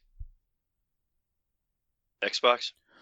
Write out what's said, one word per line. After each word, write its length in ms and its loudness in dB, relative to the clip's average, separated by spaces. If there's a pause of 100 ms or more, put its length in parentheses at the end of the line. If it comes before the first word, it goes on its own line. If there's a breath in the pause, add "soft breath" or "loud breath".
(2250)
Xbox? 480 0 (300 soft breath)